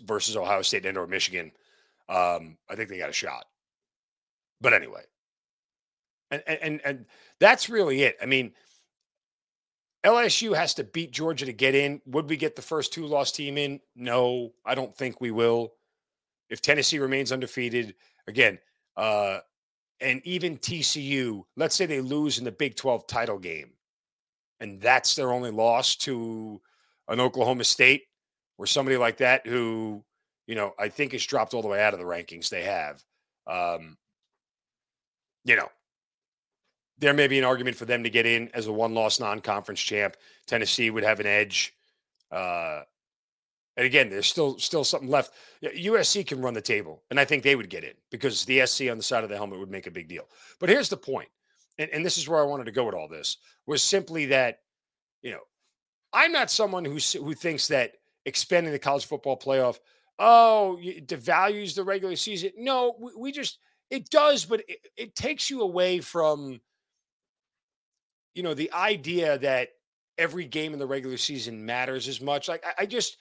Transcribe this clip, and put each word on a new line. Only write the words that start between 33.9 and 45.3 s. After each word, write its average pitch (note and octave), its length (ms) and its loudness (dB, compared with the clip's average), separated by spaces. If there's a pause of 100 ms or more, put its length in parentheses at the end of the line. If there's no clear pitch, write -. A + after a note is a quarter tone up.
you A#2 120 6
know, E2+ 120 0 (1300)
there C#3+ 140 6
may C#3+ 160 6
be C3+ 100 4
an C3 60 6
argument B2+ 320 2
for A#2 80 -12
them A#2 180 0
to A#2 80 -2
get A#2 140 4
in A#2 300 2
as A2+ 120 -4
a A2 60 -2
one-loss A2 480 2
non-conference G#2 580 -4
champ. G#2 380 -2 (300)
Tennessee A2+ 440 0
would G#2+ 140 -2
have G#2+ 160 4
an G#2 60 -2
edge. G2+ 480 2 (580)
Uh, E2+ 480 -6 (960)
and B2 80 2
again, C3 240 4
there's G2 180 -2
still, C#3+ 320 0
still D3+ 260 -2
something C3+ 260 -2
left. C#3 240 0 (280)